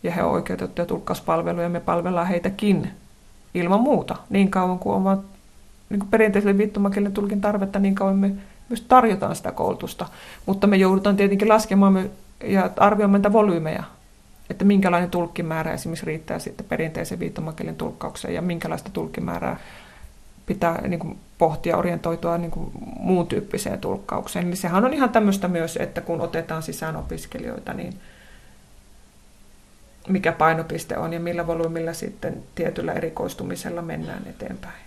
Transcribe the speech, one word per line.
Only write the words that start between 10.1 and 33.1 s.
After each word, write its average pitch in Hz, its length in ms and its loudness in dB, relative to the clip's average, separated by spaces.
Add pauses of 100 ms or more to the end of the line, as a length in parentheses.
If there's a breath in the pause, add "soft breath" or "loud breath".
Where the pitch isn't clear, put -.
Mutta 196 220 2
me 196 100 6
joudutaan 190 380 4
tietenkin 202 340 4
laskemaan 196 440 6
me-, 185 160 2 (340)
ja 185 340 2
arvioimaan 202 420 6
niitä 202 140 4
volyymeja, 170 500 2 (680)
että - 160 -2
minkälainen 180 440 6
tulkkimäärä 165 640 -4
esimerkiksi 165 320 -6
riittää 160 340 -6
sitten - 260 -10
perinteisen 170 540 -4
viittomakielen 160 560 -6
tulkkaukseen - 580 -8
ja - 80 -2
minkälaista 170 480 -4
tulkkimäärää - 720 -6 (840 loud breath)
pitää - 420 -2
niinku 170 300 -4 (200)
pohtia, 165 400 0
orientoitua 170 600 -2
niinku 170 340 -4 (280)
muun 180 280 2
tyyppiseen - 520 -4
tulkkaukseen. - 680 -4
Eli 175 80 -2
sehän 185 300 2
on 262 80 2
ihan 269 160 2
tämmöistä 202 380 2
myös, 165 300 -2
että - 240 -4
kun 165 200 -4
otetaan 165 420 -4
sisään 160 320 -6
opiskelijoita, - 800 -10
niin - 200 -8 (2250 loud breath)
mikä 185 240 2
painopiste 160 680 2
on 165 160 -4
ja 170 60 -6
millä 170 280 -4
volyymilla 165 460 -2
sitten - 500 -8 (120)
tietyllä 160 380 -4
erikoistumisella 175 880 -6